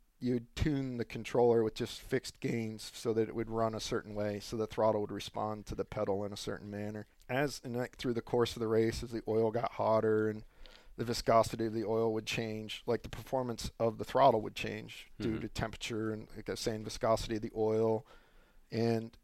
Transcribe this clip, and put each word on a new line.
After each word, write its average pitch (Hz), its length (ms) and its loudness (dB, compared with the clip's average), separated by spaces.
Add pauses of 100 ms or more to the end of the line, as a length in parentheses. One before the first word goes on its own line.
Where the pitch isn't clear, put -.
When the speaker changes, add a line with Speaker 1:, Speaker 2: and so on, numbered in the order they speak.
(200)
Speaker 1:
you'd 120 360 -2
tune 135 420 0
the 117 80 -2
controller 117 580 4
with 110 100 0
just - 260 -6
fixed - 400 -4
gains 113 540 -4
so 117 200 -2
that 110 160 2
it - 60 -8
would 110 140 -4
run 113 240 0
a 107 60 -4
certain 107 340 -4
way, 104 260 -2
so - 180 -8
the 110 100 -2
throttle 107 340 4
would 101 100 -4
respond 107 540 -6
to - 100 -8
the - 100 -2
pedal 101 380 -2
in 101 80 -6
a 101 60 -10
certain - 320 -8
manner. 104 380 -8 (220)
As, 135 340 0
and, 120 120 -6
like, 123 220 -4
through 123 160 -2
the 113 80 -2
course - 340 0
of 120 40 -8
the 113 80 -2
race, 113 340 4
as 117 80 -8
the 113 180 -6
oil 110 220 4
got 110 220 -2
hotter 110 580 4
and 107 140 -6 (520)
the - 80 -4
viscosity 113 600 4
of 110 80 -2
the 113 100 -2
oil 113 300 2
would 110 140 -2
change, 110 580 -6
like, 117 160 0
the - 80 -12
performance 123 680 -4
of 113 180 2
the 107 60 -4
throttle 127 380 6
would 101 120 -6
change 110 540 -8 (120)
due 110 120 0
Speaker 2:
Mm-hmm. 107 80 -2
Speaker 1:
to 110 100 -6
temperature 110 640 -4
and, 107 220 -10
like 110 120 -12
I 98 40 -4
was - 80 -4
saying, 110 240 -2
viscosity 113 540 2
of 107 40 -4
the 113 160 -6
oil, 110 480 2 (640)
and 113 520 0